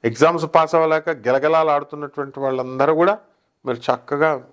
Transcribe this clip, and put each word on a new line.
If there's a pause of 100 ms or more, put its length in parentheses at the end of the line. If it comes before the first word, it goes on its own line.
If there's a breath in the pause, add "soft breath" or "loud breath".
ఎగ్జామ్స్
పాస్
అవ్వలేక
గిలగిలాలు
ఆడుతున్నటువంటి
వాళ్ళందరూ
కూడా (480)
మీరు
చక్కగా (100)